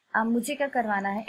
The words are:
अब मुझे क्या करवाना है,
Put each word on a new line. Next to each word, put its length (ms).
अब 140
मुझे 280
क्या 120
करवाना 420
है, 200